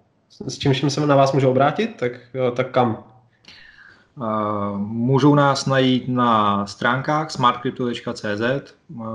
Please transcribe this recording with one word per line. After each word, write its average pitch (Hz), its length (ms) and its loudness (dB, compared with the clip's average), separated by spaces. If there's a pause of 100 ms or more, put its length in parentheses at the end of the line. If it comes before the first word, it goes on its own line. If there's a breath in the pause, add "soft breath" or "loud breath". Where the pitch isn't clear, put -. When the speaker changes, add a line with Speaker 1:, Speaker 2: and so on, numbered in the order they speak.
(280)
Speaker 1:
s, - 260 -12
s - 40 -16
čím 139 140 2
vším 139 180 0
se 151 160 -2
na 139 100 4
vás 139 160 4
můžou 135 180 2
obrátit, 147 460 0
tak, 123 160 -4 (220)
jo, 127 160 -2
tak 123 200 -4
kam? 120 340 0 (1160 loud breath)
Speaker 2:
Eh, - 20 -8 (520)
můžou 120 580 2
nás 139 320 2
najít 131 420 2
na 107 580 2
stránkách 143 640 -2
smartcrypto 123 560 -2
tečka 117 260 -8
cé 104 240 -6
zet. 131 380 -4 (160)
Eh, 120 120 -12 (120)